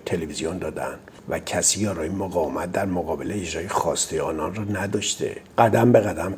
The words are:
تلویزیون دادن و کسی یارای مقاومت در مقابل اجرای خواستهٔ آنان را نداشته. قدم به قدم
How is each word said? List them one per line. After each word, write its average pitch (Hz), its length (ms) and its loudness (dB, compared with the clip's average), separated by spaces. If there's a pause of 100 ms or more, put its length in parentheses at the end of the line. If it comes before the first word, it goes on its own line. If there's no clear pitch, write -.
تلویزیون 82 520 -4
دادن 78 360 -6 (340)
و 76 100 -2
کسی - 420 0
یارای 90 280 -2
مقاومت 90 640 -2
در 101 120 2
مقابل 82 480 -2
اجرای 90 360 -4
خواستهٔ - 520 0
آنان 82 340 -2
را 107 100 -4
نداشته. 101 720 -2 (220)
قدم 117 340 6
به 113 80 10
قدم 95 380 -2